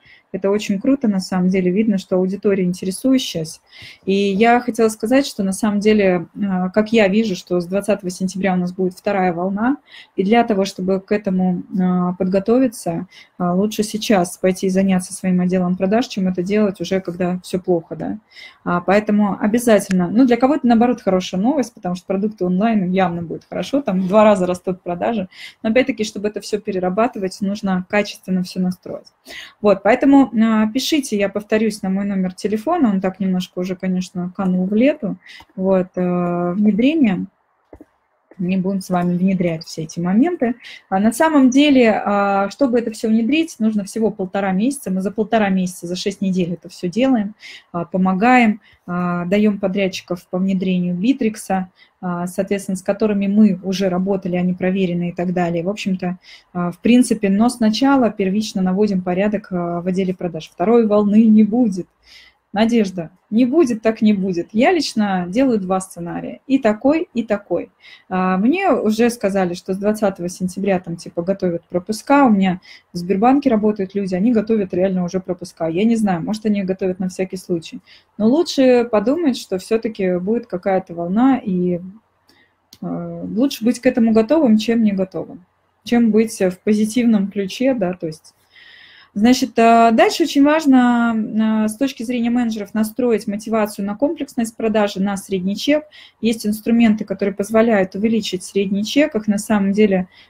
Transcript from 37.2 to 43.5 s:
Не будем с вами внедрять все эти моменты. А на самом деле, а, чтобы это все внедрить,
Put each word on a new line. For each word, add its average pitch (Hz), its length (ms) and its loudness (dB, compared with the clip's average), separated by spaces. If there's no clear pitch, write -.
Не 185 200 -2
будем 190 240 -2
с - 100 -10
вами 180 260 0
внедрять 175 480 0
все - 180 -10
эти 156 180 -10
моменты. 240 560 2
А 190 100 0
на 220 140 2
самом 294 380 4
деле, 262 420 6
а, 202 460 0
чтобы 240 300 0
это 226 100 -4
все 220 180 -4
внедрить, 247 520 0